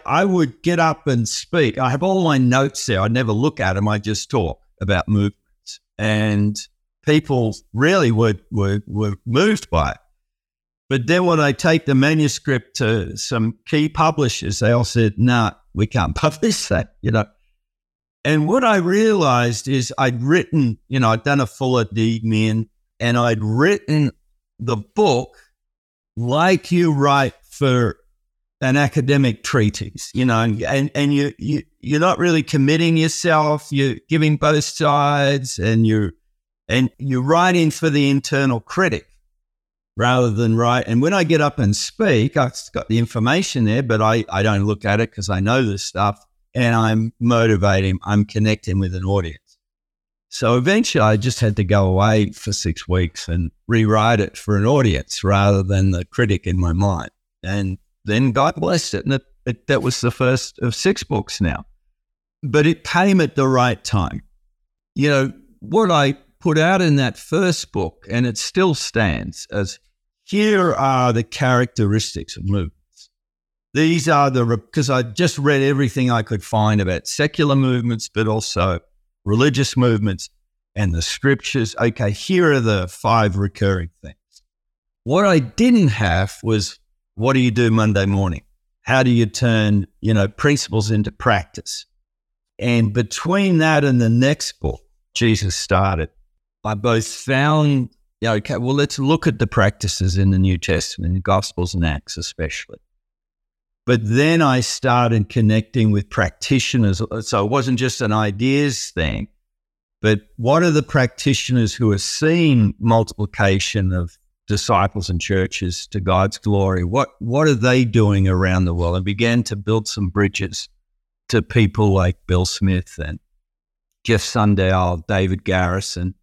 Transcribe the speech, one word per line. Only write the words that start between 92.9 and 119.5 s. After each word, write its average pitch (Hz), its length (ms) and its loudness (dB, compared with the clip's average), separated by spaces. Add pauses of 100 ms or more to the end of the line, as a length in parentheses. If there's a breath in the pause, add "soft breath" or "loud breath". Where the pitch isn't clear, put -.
between 175 640 0
that 156 260 2
and 131 160 2
the 117 100 2
next 131 500 0
book, - 220 -6 (320)
Jesus 101 420 0
Started, 92 540 -2 (540)
I 107 100 -4
both 113 340 -2
found, 143 840 0 (320)
you 113 80 0
know, 113 60 2
okay, 104 220 -4
well, 123 180 -2
let's 143 240 0
look 147 280 0
at - 120 0
the 113 80 0
practices 95 720 0
in 95 140 4
the 95 80 4
New 95 180 2
Testament, 85 580 -4
in 92 60 -2
Gospels 95 520 -2
and 87 120 0
Acts 73 320 -4
especially. - 600 -10 (1080)
But 117 160 2
then 143 380 2
I 131 180 2
started 120 720 0
connecting 110 640 2
with 101 180 -2
practitioners. 113 920 -2 (200)
So 101 240 -2
it 107 40 -2
wasn't 127 300 -2
just 127 220 -4
an 107 100 -2
ideas 117 800 -2
thing, 67 380 -4 (720)
but 107 220 0 (120)
what 135 260 0
are 175 100 2
the 147 120 2
practitioners 127 880 -2
who 113 200 0
are 98 40 0
seeing 151 800 2
multiplication 104 1120 0
of 90 240 -6 (280)
disciples 98 640 -2
and 87 120 -2
churches 92 640 -4
to 101 140 -6
God's 92 360 0
glory? 95 460 0
What, 110 260 -2 (100)
what 135 280 0
are 147 60 4
they 123 320 2
doing 104 420 2
around 92 380 2
the 87 80 0
world? 87 240 -2
And 92 80 -4
began 117 380 0
to 107 120 -8